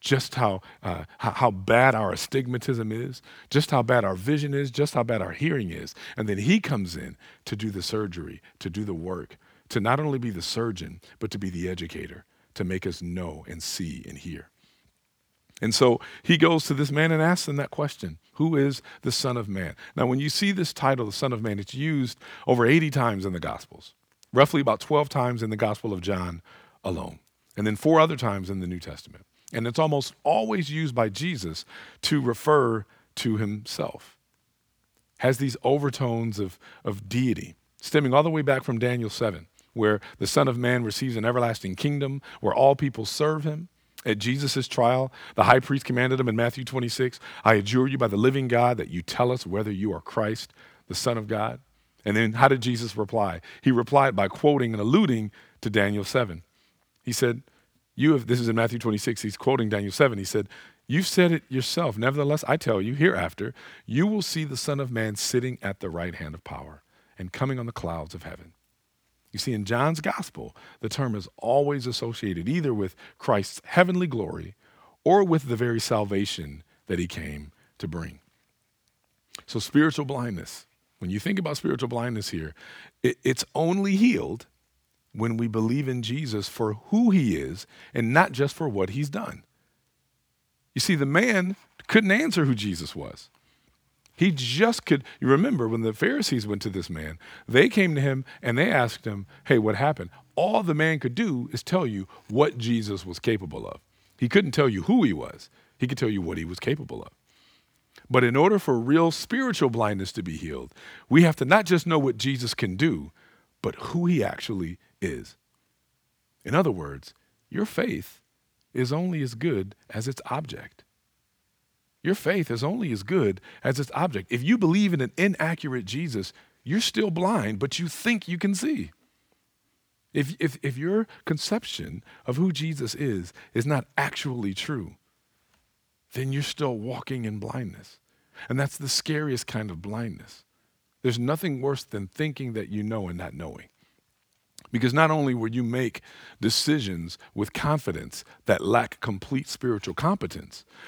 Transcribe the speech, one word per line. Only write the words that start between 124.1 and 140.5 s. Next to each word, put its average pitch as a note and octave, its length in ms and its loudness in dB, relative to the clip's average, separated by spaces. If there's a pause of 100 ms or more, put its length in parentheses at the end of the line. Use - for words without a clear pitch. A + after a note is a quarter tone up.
If A#2+ 120 -2
you A3+ 140 4
believe F#3+ 360 4
in D3 60 2
an B2 160 -4
inaccurate D#3+ 680 0
Jesus, A2+ 480 -4 (300)
you're F#3 180 0
still G#3+ 300 0
blind, E3 480 0
but C#3 200 -2
you E3+ 80 -2
think A3 400 -2
you F3 100 -4
can G3 180 0
see. A3+ 360 -2 (1200)
If, D3 260 -2
if, C#3+ 220 -2
if C3 160 -4
your G3 300 -2 (180)
conception - 800 -4 (220)
of B2 100 -2
who F3+ 160 2
Jesus C#3+ 420 -4
is, G2+ 380 -4 (220)
is A#2 120 0
not C#3 220 0 (100)
actually B2 560 -2
true, G2 420 -8 (1160)
then C3+ 220 -4
you're C#3+ 100 0
still C3+ 340 -2
walking A#2 480 -6
in G#2+ 140 -4
blindness. - 600 -10 (500)
And B2+ 100 0
that's C#3 180 -2
the C#3 120 -8
scariest D3+ 580 -2
kind G#2+ 240 -6
of E2 100 -10
blindness. G#2+ 640 -10 (580)